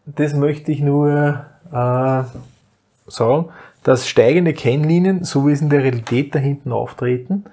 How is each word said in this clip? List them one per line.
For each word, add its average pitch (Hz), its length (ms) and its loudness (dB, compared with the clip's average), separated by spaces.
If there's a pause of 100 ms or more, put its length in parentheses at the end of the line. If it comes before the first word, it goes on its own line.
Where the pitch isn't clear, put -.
das 147 280 -4
möchte 147 380 -2
ich 143 100 -4
nur, 147 640 2 (260)
äh, 127 520 0 (840)
sagen, 139 420 0 (340)
dass 127 240 2
steigende 151 460 2
Kennlinien, 170 680 0
so 143 240 0
wie 151 40 4
es 143 100 0
in 151 80 0
der 143 140 4
Realität 127 500 -2
da 151 60 0
hinten 139 320 -4
auftreten, 123 800 -4